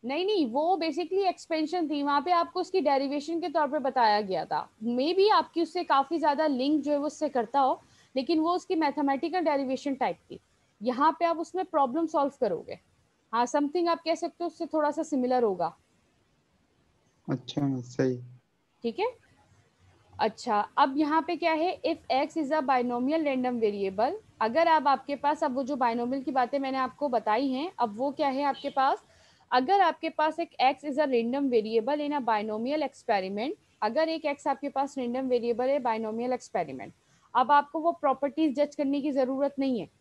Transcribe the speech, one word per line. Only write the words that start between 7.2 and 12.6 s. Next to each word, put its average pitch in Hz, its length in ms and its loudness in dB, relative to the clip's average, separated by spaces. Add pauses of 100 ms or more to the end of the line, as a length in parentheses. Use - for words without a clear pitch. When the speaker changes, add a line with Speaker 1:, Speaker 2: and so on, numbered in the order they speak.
Speaker 1:
करता 247 300 -2
हो, 277 220 2 (340)
लेकिन 311 240 0
वो 320 120 0
उसकी 370 240 -2
mathematical 294 640 0
derivation 277 560 -2
type 208 200 -2
थी। - 240 -18 (420)
यहाँ 247 380 2
पे 339 60 2
आप 330 120 2
उसमें 339 280 -4
problem 285 400 0
solve 285 260 0 (100)
करोगे। 190 380 -4 (540)